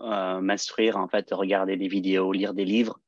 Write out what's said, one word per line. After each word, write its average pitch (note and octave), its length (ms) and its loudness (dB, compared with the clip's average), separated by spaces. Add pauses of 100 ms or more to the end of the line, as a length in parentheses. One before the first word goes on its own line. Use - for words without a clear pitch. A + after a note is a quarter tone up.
euh, F#2+ 400 -2
m'instruire, G2+ 560 0
en F#2 120 -2
fait, - 240 0
regarder F#2+ 440 0
des F#2 120 -2
vidéos, F#2+ 440 2
lire G2 220 -2
des G2 100 0
livres, G#2+ 440 0